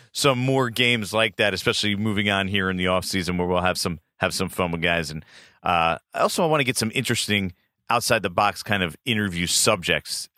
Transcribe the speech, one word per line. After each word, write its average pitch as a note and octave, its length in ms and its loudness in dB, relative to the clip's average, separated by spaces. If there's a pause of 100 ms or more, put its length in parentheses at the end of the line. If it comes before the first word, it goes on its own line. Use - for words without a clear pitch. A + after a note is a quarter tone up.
(120)
some C3 260 2
more C3 320 2
games A#2 420 2
like A2 240 2
that, G#2 160 2
especially G#2 420 0
moving G#2 360 0
on G2 180 0
here F#2+ 220 0
in F#2 80 -2
the F#2 80 0
off F#2 180 0
season F2+ 320 -2
where F2+ 100 0
we'll F2+ 140 2
have F2+ 160 2
some, E2+ 240 -4 (160)
have F#2 160 0
some F#2 160 -4
fun F2+ 220 -2
with E2 100 -4
guys. E2+ 300 0
And, D#2 120 -10 (400)
uh, E2 360 2 (160)
also F#3 280 0
I E3+ 40 2
wanna D3+ 180 2
get B2+ 140 -2
some A2+ 160 0
interesting G#2 580 -2 (380)
outside A#2 320 2
the G2 80 -2
box G2+ 320 0
kind G2+ 200 0
of D#2+ 220 -2
interview G2 420 -2
subjects - 920 0